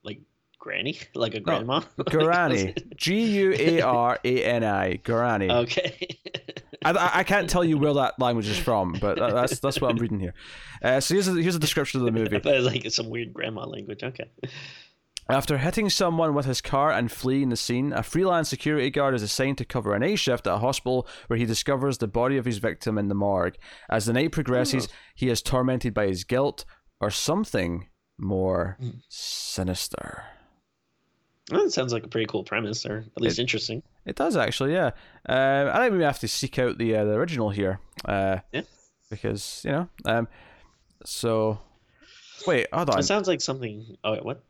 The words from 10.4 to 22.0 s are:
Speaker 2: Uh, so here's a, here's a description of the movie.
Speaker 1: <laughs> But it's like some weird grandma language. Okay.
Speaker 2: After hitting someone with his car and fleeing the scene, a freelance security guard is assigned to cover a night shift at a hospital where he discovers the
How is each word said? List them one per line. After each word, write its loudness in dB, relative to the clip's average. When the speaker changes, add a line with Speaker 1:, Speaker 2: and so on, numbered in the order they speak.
Speaker 2:
Uh, 4
so 0
here's 2
a, 2
here's 2
a 0
description 0
of 2
the 4
movie. 0
Speaker 1:
<laughs> -2
But 4
it's 2
like -2
some -2
weird -8
grandma -6
language. -10
Okay. -10
Speaker 2:
After 0
hitting 0
someone 2
with 0
his -2
car 2
and 0
fleeing 0
the 0
scene, 0
a -2
freelance 2
security 0
guard 2
is 0
assigned -2
to -6
cover -2
a 0
night 0
shift 0
at 2
a 0
hospital 0
where 0
he 2
discovers 0
the -2